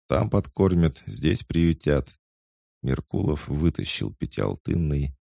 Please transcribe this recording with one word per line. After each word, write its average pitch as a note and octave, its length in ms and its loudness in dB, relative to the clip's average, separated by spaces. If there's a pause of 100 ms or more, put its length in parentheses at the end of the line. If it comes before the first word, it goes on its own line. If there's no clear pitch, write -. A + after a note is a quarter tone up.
Там C#2+ 220 0
подкормят, F2+ 760 2
здесь D2+ 380 -2
приютят". D#2 760 0 (640)
Меркулов C#2 640 -2
вытащил D2 680 -2
пятиалтынный C#2 1000 -2 (120)